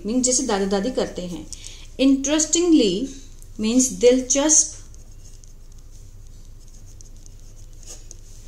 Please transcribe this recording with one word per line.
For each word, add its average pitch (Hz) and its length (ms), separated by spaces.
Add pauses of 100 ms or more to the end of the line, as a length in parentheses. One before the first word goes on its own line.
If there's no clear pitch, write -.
मीन 247 160
जैसे 254 240
दादा 202 200
दादी 196 260
करते 190 300
हैं। 175 240 (540)
Interestingly 277 960 (680)
means 240 280 (120)
दिलचस्प, 262 720 (3750)